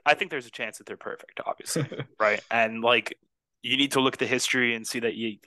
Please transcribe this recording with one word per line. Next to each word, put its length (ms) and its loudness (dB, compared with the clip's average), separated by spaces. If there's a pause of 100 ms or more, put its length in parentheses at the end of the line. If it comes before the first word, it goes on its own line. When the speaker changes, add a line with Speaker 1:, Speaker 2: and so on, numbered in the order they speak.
Speaker 1:
I 100 8
think 160 -4
there's 160 -6
a 40 -20
chance 260 -8
that 100 -20
they're 100 -10
perfect, 480 -12
obviously, 440 -4
Speaker 2:
<laughs> 300 -10
Speaker 1:
right? 220 2 (100)
And, 320 0
like, 340 2 (440)
you 160 0
need 160 4
to 80 4
look 140 4
at 40 -6
the 80 0
history 480 2
and 100 -8
see 140 -6
that, 160 -2
you, 320 -6